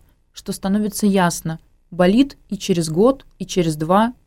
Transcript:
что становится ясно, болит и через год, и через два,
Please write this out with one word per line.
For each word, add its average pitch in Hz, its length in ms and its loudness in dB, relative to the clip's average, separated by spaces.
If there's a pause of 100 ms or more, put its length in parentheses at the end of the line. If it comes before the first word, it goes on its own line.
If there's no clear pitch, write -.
(320)
что - 220 -12
становится 208 520 -2
ясно, 175 540 0 (320)
болит 190 460 2 (100)
и 202 100 -10
через 170 320 -2
год, 220 360 2 (140)
и 185 60 -10
через 165 300 -2
два, 190 380 0 (140)